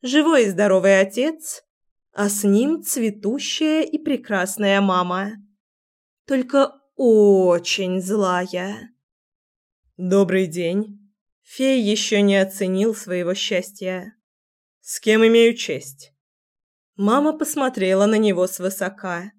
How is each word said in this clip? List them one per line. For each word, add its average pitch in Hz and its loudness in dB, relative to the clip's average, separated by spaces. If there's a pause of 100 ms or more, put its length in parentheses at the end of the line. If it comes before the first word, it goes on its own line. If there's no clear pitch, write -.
Живой 285 4
и 202 0
здоровый 190 4
отец, 247 -4 (500)
а 202 -2
с 208 -6
ним 262 2
цветущая 247 -2
и 302 -6
прекрасная 202 -2
мама. 185 -2 (920)
Только 269 0 (160)
очень 190 4
злая. 190 -4 (1000)
«Добрый 190 0
день». 180 -4 (460)
Фей 262 0
ещё 208 0
не 202 4
оценил 196 -2
своего 180 -6
счастья. 185 -8 (680)
«С - -12
кем 220 4
имею 233 6
честь?» - -12 (840)
Мама 277 0
посмотрела 220 0
на 214 2
него 190 2
свысока. 185 -8